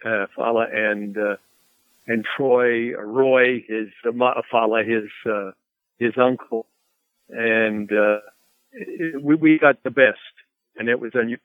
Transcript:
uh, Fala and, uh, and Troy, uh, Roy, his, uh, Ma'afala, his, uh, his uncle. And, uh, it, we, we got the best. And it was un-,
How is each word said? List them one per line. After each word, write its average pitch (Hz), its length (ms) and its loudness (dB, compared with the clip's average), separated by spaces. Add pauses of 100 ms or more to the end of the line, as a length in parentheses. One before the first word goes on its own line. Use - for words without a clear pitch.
uh, 104 300 -2
Fala 113 360 0
and, 104 460 -2
uh, 104 180 -2 (720)
and 113 180 -2 (100)
Troy, 123 580 2
uh, - 80 -12
Roy, 127 640 2
his, 110 200 -6 (180)
uh, 117 60 -2
Ma'afala, 117 760 0
his, 110 240 -2 (160)
uh, 101 260 -4 (460)
his 117 200 -2
uncle. 127 480 0 (640)
And, 110 640 0
uh, 104 280 2 (540)
it, 165 500 -8
we, 147 120 4
we 156 240 4
got 143 240 2
the 131 80 -6
best. 117 280 2 (580)
And 113 120 -6
it 120 100 0
was 113 160 -10
un-, 120 300 -2